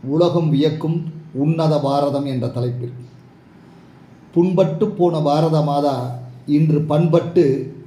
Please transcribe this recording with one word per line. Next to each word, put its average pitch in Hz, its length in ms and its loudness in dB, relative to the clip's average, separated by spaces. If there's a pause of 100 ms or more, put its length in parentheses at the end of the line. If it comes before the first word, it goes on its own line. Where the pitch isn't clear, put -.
"உலகம் 160 460 2
வியக்கும் 156 540 0 (300)
உன்னத 156 460 0
பாரதம்" 139 460 0
என்ற 127 220 -4
தலைப்பில். 123 460 -6 (1400)
புண்பட்டு 180 540 2
போன 170 320 0
பாரத 151 420 2
மாதா 143 580 -2 (280)
இன்று 151 340 2
பண்பட்டு 160 920 2 (140)